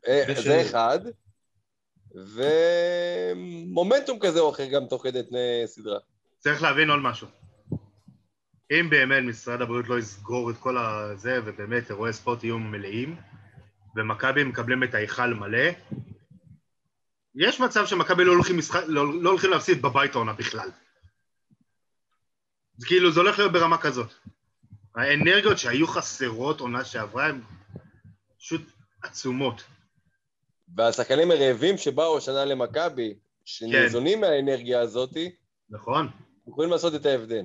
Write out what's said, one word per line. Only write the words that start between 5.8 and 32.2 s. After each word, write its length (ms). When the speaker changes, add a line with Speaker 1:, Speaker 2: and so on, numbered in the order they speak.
Speaker 3:
צריך 220
להבין 280
עוד 100
משהו. 280
אם 180
באמת 340
משרד 380
הבריאות 260
לא 120
יסגור 500
את 80
כל 200
הזה, 680
ובאמת 440
אירועי 240
ספורט 300
יהיו 160
מלאים, 560
ומכבי 480
מקבלים 400
את 100
ההיכל 400
מלא, 360
יש 240
מצב 260
שמכבי 400
לא 60
הולכים 260
משחק, 300
לא, 340
לא 80
הולכים 200
להפסיד 320
בבית 340
העונה 180
בכלל. 360
זה 100
כאילו, 240
זה 80
הולך 200
להיות 120
ברמה 260
כזאת. 360
האנרגיות 640
שהיו 300
חסרות 720
עונה 260
שעברה 400
הן 160
פשוט 240
עצומות. 600
Speaker 1:
והשחקנים 560
הרעבים 460
שבאו 400
השנה 280